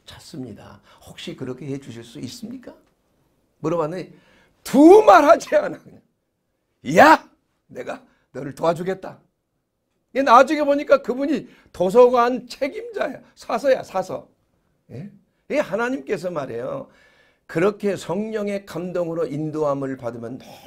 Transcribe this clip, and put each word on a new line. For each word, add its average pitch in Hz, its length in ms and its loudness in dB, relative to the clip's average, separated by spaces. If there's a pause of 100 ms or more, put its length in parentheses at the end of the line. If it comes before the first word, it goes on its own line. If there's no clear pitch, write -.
찾습니다. - 760 -18 (260)
혹시 - 300 -16
그렇게 127 300 -12
해 139 120 -8
주실 117 240 -18
수 120 180 -20
있습니까?" 214 540 -16 (840)
물어봤는데 160 560 -6 (500)
두말하지 330 920 8
않아. - 220 -4
그냥. - 220 -20 (960)
"야, 285 320 8 (380)
내가 - 360 -14 (300)
너를 139 220 -12
도와주겠다." 175 640 -4 (960)
얘 262 60 2
나중에 277 420 4
보니까 285 380 2
그분이 254 440 -4 (260)
도서관 247 760 2
책임자야. 381 720 -8 (140)
사서야, 254 480 -2
사서. - 460 -8 (640)
예? 147 200 -16 (400)
이 220 60 -6
하나님께서 220 760 -6
말이에요. 135 580 -10 (580)
그렇게 202 500 -2
성령의 202 680 -8
감동으로 170 640 -6
인도함을 143 720 -4
받으면 120 420 -12 (260)